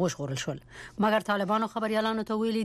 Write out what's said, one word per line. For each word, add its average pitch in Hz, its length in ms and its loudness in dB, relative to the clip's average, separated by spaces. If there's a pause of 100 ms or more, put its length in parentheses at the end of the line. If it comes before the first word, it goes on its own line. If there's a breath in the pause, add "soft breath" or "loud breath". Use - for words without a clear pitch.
وژغورل 143 420 -2
شول. 143 180 -6 (420 loud breath)
مګر 214 280 4
طالبانو 208 420 2
خبریالانو 220 560 0
ته 214 100 0
ویلي 226 240 0